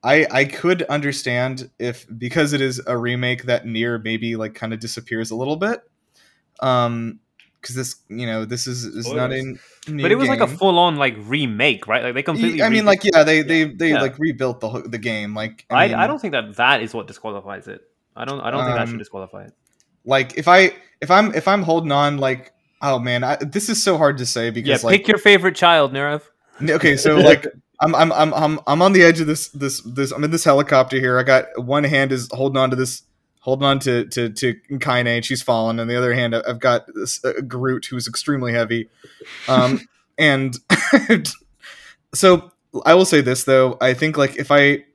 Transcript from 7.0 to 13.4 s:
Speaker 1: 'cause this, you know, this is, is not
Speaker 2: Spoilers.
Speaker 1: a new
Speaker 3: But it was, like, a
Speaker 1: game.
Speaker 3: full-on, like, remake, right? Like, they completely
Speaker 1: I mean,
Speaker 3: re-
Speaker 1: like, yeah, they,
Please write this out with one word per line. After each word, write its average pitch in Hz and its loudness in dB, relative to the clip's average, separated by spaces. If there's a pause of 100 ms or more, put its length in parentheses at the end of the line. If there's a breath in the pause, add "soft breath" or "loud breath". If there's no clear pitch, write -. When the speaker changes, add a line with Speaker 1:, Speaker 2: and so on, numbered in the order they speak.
Speaker 1:
'cause 123 -12
this, 127 -8 (140)
you 117 -8
know, 110 -4
this 120 -8
is, 123 -8
is 113 -10
not 127 -4
Speaker 2:
Spoilers. 131 -6 (420 soft breath)
Speaker 1:
a 156 -14
new 143 -6
Speaker 3:
But 175 0
it 220 4
was, 262 0
like, 269 0
a 208 2
Speaker 1:
game. 143 -10
Speaker 3:
full-on, 175 2
like, 135 -2
remake, 120 -2
right? 117 -2
Like, 123 -4
they 139 -4
completely 147 -2
Speaker 1:
I 220 2
mean, 220 2
Speaker 3:
re- 214 0
Speaker 1:
like, 196 2
yeah, 170 6
they, 156 4